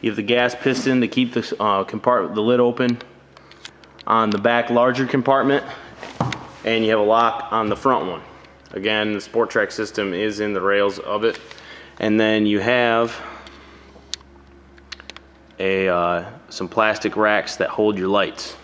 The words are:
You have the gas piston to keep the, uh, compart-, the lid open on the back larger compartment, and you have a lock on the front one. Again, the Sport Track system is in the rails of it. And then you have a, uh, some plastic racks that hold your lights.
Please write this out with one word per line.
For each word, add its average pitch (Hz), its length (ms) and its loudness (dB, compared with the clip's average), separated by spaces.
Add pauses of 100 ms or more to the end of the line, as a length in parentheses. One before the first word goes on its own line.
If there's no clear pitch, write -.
You 113 80 0
have 104 80 -4
the 110 60 -4
gas 120 300 2
piston 127 480 0
to 113 60 2
keep 127 260 0
the, - 260 -2
uh, 98 260 2
compart-, 104 500 0
the 107 60 0
lid 120 180 4
open 120 400 2 (1040)
on 110 240 2
the 104 80 0
back 117 320 2
larger 123 380 2
compartment, 135 580 2 (1000)
and 113 180 2
you 110 80 2
have 110 80 4
a 104 40 4
lock 113 480 2
on 110 180 0
the 101 60 0
front 107 360 0
one. 78 100 -10 (520)
Again, 107 400 0
the 101 80 -4
Sport 113 280 -2
Track 107 220 0
system 101 420 -4
is 104 280 -4
in 104 120 -2
the 98 60 -2
rails 101 400 2
of 104 240 -4
it. 113 160 0 (600)
And 107 200 2
then 110 260 2
you 104 140 2
have 117 560 2 (2500)
a, 95 300 0
uh, 87 380 0 (240)
some - 180 -8
plastic 110 480 0
racks 107 400 0
that - 140 -2
hold 107 280 0
your 95 120 -2
lights. - 540 -2